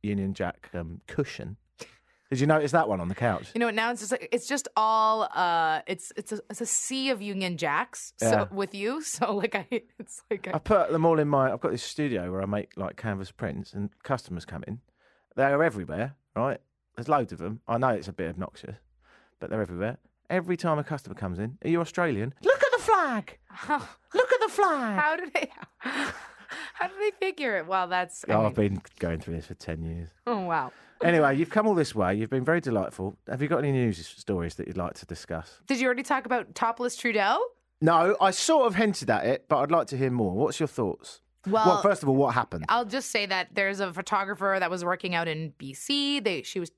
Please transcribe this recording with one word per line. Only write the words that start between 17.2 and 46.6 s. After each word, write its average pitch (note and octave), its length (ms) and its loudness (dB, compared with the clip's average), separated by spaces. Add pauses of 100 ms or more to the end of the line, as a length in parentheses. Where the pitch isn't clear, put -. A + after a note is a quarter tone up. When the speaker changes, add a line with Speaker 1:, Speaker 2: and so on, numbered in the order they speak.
Speaker 1:
of E2 60 -12
them. G2+ 300 -8
I A#2 100 0
know C3 120 2
it's F#2+ 180 -2
a F#2 40 -12
bit E2 180 -4
obnoxious, F#2 460 -10 (600)
but - 120 -10
they're A2 120 -2
everywhere. F#2 360 -4 (320)
Every F3+ 260 0
time D#3+ 220 0
a C#3+ 60 -4
customer C3+ 300 -8
comes F2+ 240 -4
in, A2+ 260 -6
"Are - 40 -2
you E3+ 120 2
Australian?" C#3+ 600 -2
"Look C5 200 4
at C5 100 4
the A#4+ 100 0
flag! D4+ 560 2 (160)
Speaker 2:
<laughs> - 140 -14 (460)
Speaker 1:
Look B4+ 180 4
at B4+ 80 4
the A4 80 2
flag!" C#4+ 520 2
Speaker 2:
How D#4 160 2
do F4 160 -8
they? - 180 -2 (340)
<laughs> C4 60 -6 (840)
How F4+ 140 -2
do F#4+ 120 -10
they G#4+ 100 2 (140)
figure C#4+ 340 -2
it? D#3+ 80 -4
Well, F#3 220 2
that's, F3+ 400 -2
I A2 60 2
Speaker 1:
Oh, G#2+ 120 4
I've G2+ 100 -2
Speaker 2:
mean G2+ 180 2
Speaker 1:
been - 80 -6 (160)
going E2 220 -2
through E2 160 -8
this D#2+ 100 -8
for - 80 -12
ten E2 280 -8
years. E2 260 -8 (180)
Speaker 2:
Oh, A3+ 140 -2
wow. D#3+ 320 -2 (300)
Speaker 1:
Anyway, D#3 340 6
you've D#3+ 140 0
come G#3+ 160 2
all G#3 80 4
this D#3 200 2
way. G2 200 2
You've A2 160 -2
been C3 140 0
very E3 160 4
delightful. G2+ 560 -2 (100)
Have B2+ 140 -4
you D3 80 0
got D#3 100 2
any C#3+ 140 2
news A2 340 0
stories E2+ 500 -4
that - 100 -8
you'd E2+ 100 -8
like F2 180 -4
to - 120 -18
discuss? - 600 -10
Speaker 2:
Did C4 140 0
you C4 60 2
already B3+ 160 0
talk C4+ 240 0
about A#3 280 -2
topless A#3+ 420 -2
Trudeau? G#3+ 420 2 (420)
Speaker 1:
No, E3+ 400 6
I F#3+ 120 6
sort D4 340 4
of G3+ 80 2
hinted G3+ 340 2
at G2+ 160 2
it, B2 240 2
but D3+ 100 4
I'd C#3+ 120 2
like E3 180 4
to C#3 80 -6
hear C3 140 2
more. A2 240 0
What's A2+ 260 0
your D#3 60 2
thoughts? - 560 -4 (240)
Speaker 2:
Well, G#3+ 200 2
Speaker 1:
Well, G3+ 160 6
first G3 200 4
of C#3+ 80 2
all, C3 60 4
what C3+ 180 4
happened? F2+ 340 0
Speaker 2:
I'll A#3 160 4
just A#3 260 -4
say G#3 140 0
that F#3+ 300 -2
there's G3 260 0
a F#3+ 140 -2
photographer G3 680 0
that F3 100 0
was F3+ 140 -4
working F3+ 300 -2
out E3+ 140 0
in D#3 280 -6
B C3+ 160 -14
C. C#4+ 480 -2
They, F#3 220 -2
she - 180 -6